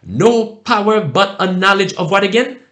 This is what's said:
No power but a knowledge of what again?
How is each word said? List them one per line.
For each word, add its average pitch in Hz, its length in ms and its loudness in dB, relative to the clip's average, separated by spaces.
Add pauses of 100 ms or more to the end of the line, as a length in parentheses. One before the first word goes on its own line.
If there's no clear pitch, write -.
No 214 540 0
power 214 440 0
but 185 400 -2
a 185 120 0
knowledge 190 420 2
of 170 160 -4
what 196 140 2
again? 226 360 -2 (120)